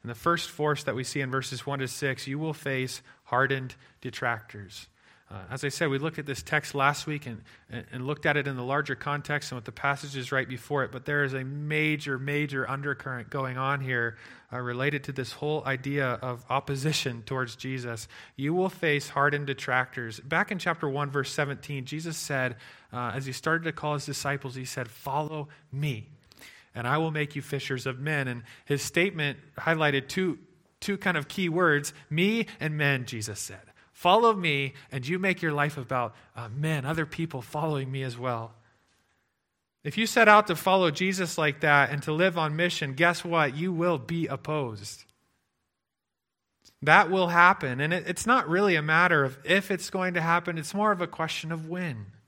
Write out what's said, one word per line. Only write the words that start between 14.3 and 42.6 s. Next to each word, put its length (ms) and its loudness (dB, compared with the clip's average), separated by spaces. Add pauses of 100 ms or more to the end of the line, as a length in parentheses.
uh, 60 -6
related 460 -2
to 60 -8
this 220 -6
whole 320 -4
idea 420 -2 (140)
of 280 -8
opposition 720 -2
towards 340 -4
Jesus. 500 -8 (300)
You 160 -2
will 160 2
face 400 0
hardened 380 2
detractors. 720 -2
Back 300 0
in 80 -4
chapter 280 -2
one, 220 -2
verse 220 -2
seventeen, 540 -4
Jesus 320 -8
said, 380 -2 (380)
uh, 200 -4
as 120 -6
he 80 -8
started 320 0
to 80 -2
call 220 -2
his 100 -6
disciples, 500 -4
he 80 -8
said, 260 -8
"Follow 600 -6 (240)
me, 340 -4 (680)
and 140 -4
I 100 4
will 140 0
make 240 -4
you 60 -4
fishers 440 -6
of 140 -4
men." 300 -2
And 140 -8 (200)
his 180 0
statement 580 0 (180)
highlighted 500 2
two, 320 -2 (400)
two 180 -2
kind 200 0
of 100 -2
key 220 -2
words, 440 4 (160)
"me" 360 2 (160)
and 160 -2
"men," 280 2
Jesus 360 -8
said. 180 -12 (320)
"Follow 420 6
me, 420 0 (160)
and 140 -6
you 140 -2
make 220 0
your 100 0
life 240 2
about, 400 -2 (200)
uh, 140 -10
men, 360 -2
other 200 -2
people 360 -6
following 500 -2
me 120 -4
as 140 -6
well." 360 -4 (1300)
If 140 -6
you 80 2
set 220 6
out 200 10
to 80 2
follow 360 4
Jesus 460 0
like 240 0
that 300 6
and 120 -2
to 80 -2
live 260 4
on 200 0
mission, 360 0